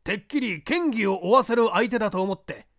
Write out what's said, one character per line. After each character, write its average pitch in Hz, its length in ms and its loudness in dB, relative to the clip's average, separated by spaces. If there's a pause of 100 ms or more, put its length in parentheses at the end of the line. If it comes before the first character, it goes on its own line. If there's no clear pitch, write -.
て 202 120 -4
っ - 120 -12
き 294 120 -2
り 196 280 -4
嫌 349 200 0
疑 220 200 0
を 190 140 0
負 180 100 0
わ 254 120 6
せ 233 120 0
る 233 180 4
相 214 160 2
手 233 100 -2
だ 208 120 -2
と 185 100 -4
思 190 120 -2
っ 185 100 -12
て、 - 240 -14 (100)